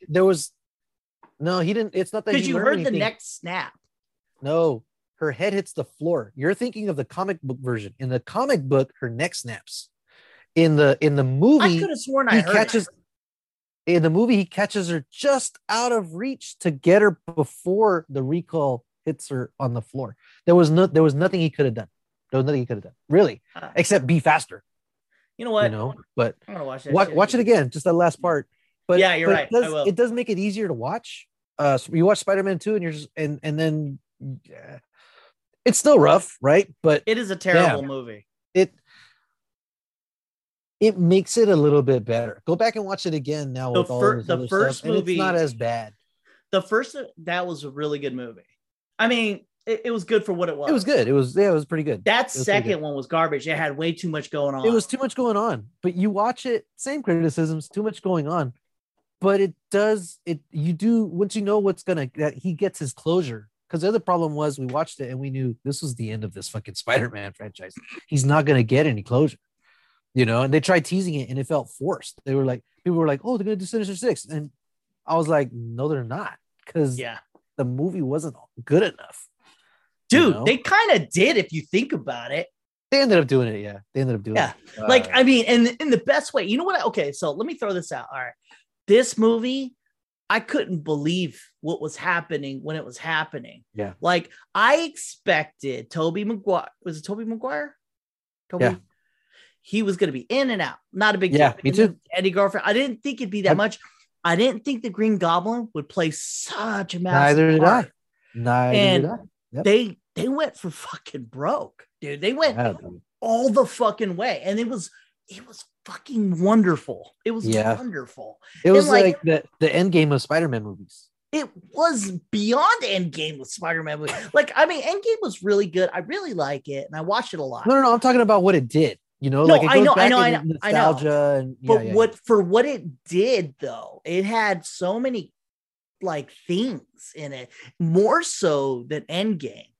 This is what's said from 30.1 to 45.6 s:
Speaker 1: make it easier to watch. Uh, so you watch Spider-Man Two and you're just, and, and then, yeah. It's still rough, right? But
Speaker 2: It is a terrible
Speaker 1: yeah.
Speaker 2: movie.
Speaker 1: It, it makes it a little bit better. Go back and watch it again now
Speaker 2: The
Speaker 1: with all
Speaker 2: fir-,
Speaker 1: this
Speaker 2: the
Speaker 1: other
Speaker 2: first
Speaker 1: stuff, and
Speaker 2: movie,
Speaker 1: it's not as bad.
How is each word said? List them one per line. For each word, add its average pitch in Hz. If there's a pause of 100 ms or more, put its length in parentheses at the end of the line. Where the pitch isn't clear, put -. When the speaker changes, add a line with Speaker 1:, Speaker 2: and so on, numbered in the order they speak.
Speaker 1:
make 240
it 196
easier 202
to 160
watch. 143 (300)
Uh, 143
so -
you 165
watch 202
Spider-Man 196
Two 214
and 190
you're 165
just, 151
and, 147
and 151
then, 156 (500)
yeah. - (840)
It's 240
still 294
rough, 160
right? 160 (120)
But 151
Speaker 2:
It 220
is 214
a 190
terrible 170
Speaker 1:
yeah. 139
Speaker 2:
movie. 120 (260)
Speaker 1:
It, 190 (2000)
it 214
makes 180
it 226
a 196
little 147
bit 127
better. 117
Go 165
back 226
and 208
watch 190
it 170
again 143
now 127
Speaker 2:
The 120
Speaker 1:
with 117
all 123
Speaker 2:
fir-, 123
Speaker 1:
this 117
Speaker 2:
the 175
Speaker 1:
other 127
Speaker 2:
first 196
Speaker 1:
stuff, -
and 170
Speaker 2:
movie, 180
Speaker 1:
it's 170
not 185
as 156
bad. 117 (580)